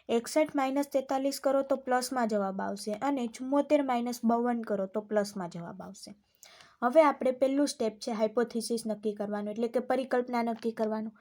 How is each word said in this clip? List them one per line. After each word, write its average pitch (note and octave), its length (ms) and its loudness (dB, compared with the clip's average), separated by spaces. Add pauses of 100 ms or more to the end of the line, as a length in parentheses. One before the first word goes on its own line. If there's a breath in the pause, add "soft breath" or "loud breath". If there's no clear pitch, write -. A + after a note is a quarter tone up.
એકસઠ D4 460 0
માઇનસ C4+ 320 0
તેતાલીસ C4+ 520 -2
કરો C#4 240 2
તો C4+ 120 0
પ્લસમાં B3+ 520 0
જવાબ G3 340 -2
આવશે. G3 320 -6
અને B3+ 340 -2
ચુમ્મોતેર C#4+ 560 2
માઇનસ A#3+ 400 -2
બાવન A#3 380 2
કરો G3+ 240 -2
તો G#3 160 -4
પ્લસમાં G3+ 480 -2
જવાબ F3 320 -12
આવશે. F#3+ 340 -16 (680 loud breath)
હવે B3+ 180 8
આપણે C#4 300 4
પહેલું C4+ 360 2
સ્ટેપ A3 320 -4
છે A#3+ 120 -6
હાઇપોથિસિસ A3+ 760 0
નક્કી G#3 260 -2
કરવાનું, G#3 380 -4
એટલે A3+ 160 -2
કે A#3 120 -2
પરિકલ્પના B3 640 0
નક્કી A3+ 280 -2
કરવાનું. A3 500 -4